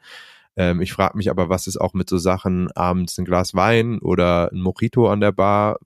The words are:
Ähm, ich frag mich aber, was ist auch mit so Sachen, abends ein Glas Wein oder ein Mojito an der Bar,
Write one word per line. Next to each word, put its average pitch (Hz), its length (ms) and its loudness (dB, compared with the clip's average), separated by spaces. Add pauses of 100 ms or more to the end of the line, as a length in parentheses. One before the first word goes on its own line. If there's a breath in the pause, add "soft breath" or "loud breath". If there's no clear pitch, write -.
(580 loud breath)
Ähm, 87 240 0
ich 92 120 -6
frag 95 220 0
mich 101 140 -2
aber, 90 200 0
was 92 180 -2
ist 95 80 -6
auch - 180 -2
mit 90 160 -4
so 95 80 0
Sachen, 90 560 -2
abends 90 440 -2
ein 90 80 -6
Glas 90 300 0
Wein 113 440 2
oder 87 540 2
ein 92 80 -6
Mojito 107 480 2
an 104 100 2
der 104 140 2
Bar, 101 520 2